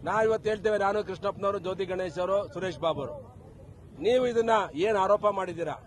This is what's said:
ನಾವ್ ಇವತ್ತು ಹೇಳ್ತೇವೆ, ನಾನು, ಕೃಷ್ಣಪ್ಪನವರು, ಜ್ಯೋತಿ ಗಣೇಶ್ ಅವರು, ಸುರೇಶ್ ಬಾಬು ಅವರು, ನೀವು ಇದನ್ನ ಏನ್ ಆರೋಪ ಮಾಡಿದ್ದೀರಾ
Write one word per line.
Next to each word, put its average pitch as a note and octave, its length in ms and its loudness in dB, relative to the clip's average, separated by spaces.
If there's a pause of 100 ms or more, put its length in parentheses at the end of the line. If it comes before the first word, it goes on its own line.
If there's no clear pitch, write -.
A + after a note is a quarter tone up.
ನಾವ್ G#3+ 200 2
ಇವತ್ತು A3 220 0
ಹೇಳ್ತೇವೆ, G#3+ 340 0
ನಾನು, G3+ 240 2
ಕೃಷ್ಣಪ್ಪನವರು, G3 580 -2
ಜ್ಯೋತಿ F#3 260 -2
ಗಣೇಶ್ F3+ 320 -4
ಅವರು, F#3+ 140 2 (160)
ಸುರೇಶ್ F3 300 -6
ಬಾಬು D3 200 0
ಅವರು, - 120 -8 (920)
ನೀವು B3+ 160 6 (120)
ಇದನ್ನ A3+ 200 4 (320)
ಏನ್ G#3+ 200 2
ಆರೋಪ G#3 200 4 (140)
ಮಾಡಿದ್ದೀರಾ E3 360 -4 (100)